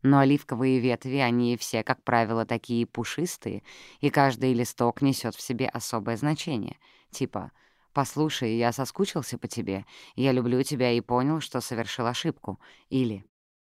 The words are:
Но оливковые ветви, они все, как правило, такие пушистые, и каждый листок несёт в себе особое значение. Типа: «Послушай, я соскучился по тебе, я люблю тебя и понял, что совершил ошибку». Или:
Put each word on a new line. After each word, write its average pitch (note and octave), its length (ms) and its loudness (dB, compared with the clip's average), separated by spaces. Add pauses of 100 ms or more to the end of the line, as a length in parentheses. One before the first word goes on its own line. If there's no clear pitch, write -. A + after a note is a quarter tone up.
Но C#3 160 8
оливковые C3 600 2
ветви, B2+ 380 -2
они A#2+ 400 2
все, - 260 -4
как - 200 -2
правило, A2+ 420 2
такие A#2 400 -2
пушистые, A#2 760 -6 (360)
и D3 100 2
каждый C3 440 4
листок A#2+ 480 0
несёт B2 340 0
в - 60 -16
себе B2 260 -4
особое A#2 480 -4
значение. D3 640 -4 (340)
Типа: G2+ 400 -6 (420)
«Послушай, C3+ 640 0
я A#2 160 2
соскучился C3+ 680 -4
по - 80 -8
тебе, G2 360 -6 (320)
я C3 160 2
люблю B2+ 300 2
тебя B2+ 300 0
и A#2 100 2
понял, C3 380 0
что C3 220 -6
совершил A2+ 440 -4
ошибку». A#2+ 540 -4 (300)
Или: A2+ 360 -2 (400)